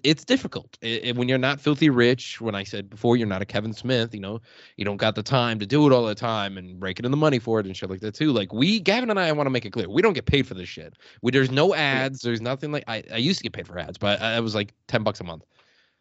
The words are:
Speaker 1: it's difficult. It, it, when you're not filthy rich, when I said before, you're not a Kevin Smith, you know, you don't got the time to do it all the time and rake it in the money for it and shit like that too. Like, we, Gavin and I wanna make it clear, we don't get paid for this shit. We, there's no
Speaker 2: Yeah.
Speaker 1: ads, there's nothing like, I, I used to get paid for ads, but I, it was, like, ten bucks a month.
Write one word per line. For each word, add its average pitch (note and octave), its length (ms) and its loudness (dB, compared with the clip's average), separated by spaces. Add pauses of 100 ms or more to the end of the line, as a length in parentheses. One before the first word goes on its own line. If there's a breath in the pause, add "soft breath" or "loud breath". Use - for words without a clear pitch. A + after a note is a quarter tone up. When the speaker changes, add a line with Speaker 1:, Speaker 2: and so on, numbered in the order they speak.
Speaker 1:
it's D3+ 220 2
difficult. - 560 -2
It, A2+ 240 -4
it, A#2+ 100 -4
when B2 140 0
you're C3 80 2
not C#3 240 0
filthy D3+ 280 4
rich, B2 520 4
when A2+ 120 -4
I G2 120 -6
said G2 240 -10
before, A#2 260 2
you're A#2 140 2
not F#2+ 120 -2
a G2 40 -4
Kevin A2 260 -4
Smith, A#2 420 -2
you G#2+ 60 -10
know, G#2 220 -10 (340 loud breath)
you - 80 -8
don't G2+ 140 -2
got A2 180 2
the G#2+ 80 -4
time A#2+ 360 0
to G#2 60 -6
do D3 220 4
it C3 60 8
all A#2+ 120 6
the G#2+ 100 -2
time G2+ 420 -4
and F#2 260 -14
rake F#2 160 -6
it A#2+ 60 -4
in B2+ 60 -2
the C#3+ 60 2
money D3+ 220 4
for A2 220 0
it G2 40 -6
and F#2+ 120 -10
shit F#2+ 120 -8
like F#2+ 120 -10
that F2 140 -8
too. D3+ 180 2
Like, G2+ 180 -2
we, F3+ 300 2
Gavin A3+ 280 2
and G3+ 80 0
I E3+ 140 2
wanna D3 200 0
make A#2+ 140 -2
it G2 60 -12
clear, G#2 180 -4
we B2 120 2
don't G#3+ 100 4
get C3+ 140 -4
paid C#3 200 2
for - 100 -14
this F2+ 120 -12
shit. D#2+ 300 -16 (240 soft breath)
We, B2 100 0
there's C3 200 4
no D#3 220 4
Speaker 2:
Yeah. D#3+ 80 0
Speaker 1:
ads, C3+ 380 0
there's A#2 220 -4
nothing C3+ 320 -6
like, D3 140 -6
I, A2 160 -8 (100)
I A2+ 40 -6
used D#3+ 220 0
to - 40 -8
get A2 100 -10
paid F#2 140 -12
for - 120 -12
ads, F2 180 -10
but G2+ 240 0
I, A2+ 140 -2
it A#2 60 0
was, A2 140 -4
like, G#2 180 -4 (140)
ten A2+ 160 0
bucks G#2 180 -4
a - 20 -14
month. E2+ 200 -14 (580)